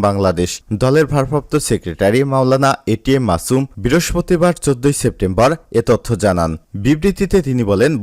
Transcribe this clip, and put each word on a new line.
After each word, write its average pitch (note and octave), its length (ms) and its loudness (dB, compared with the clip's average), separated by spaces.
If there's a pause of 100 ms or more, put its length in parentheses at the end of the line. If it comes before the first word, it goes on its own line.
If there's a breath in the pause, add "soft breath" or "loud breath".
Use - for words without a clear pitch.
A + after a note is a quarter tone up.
বাংলাদেশ। F#2 440 0 (320)
দলের C#3+ 300 2
ভারপ্রাপ্ত C#3 400 -2 (160)
সেক্রেটারি G2+ 520 0 (120)
মাওলানা C3+ 380 2 (240)
এটিএম C3+ 360 0
মাসুম B2+ 320 0 (200)
বৃহস্পতিবার E3+ 720 0 (100)
চোদ্দই C#3 380 0
সেপ্টেম্বর G#2+ 480 0 (280)
এ A#2 120 2
তথ্য - 180 0 (160)
জানান। F2 260 2 (340)
বিবৃতিতে F3+ 600 0
তিনি B2+ 180 -2
বলেন, G2+ 260 2 (120)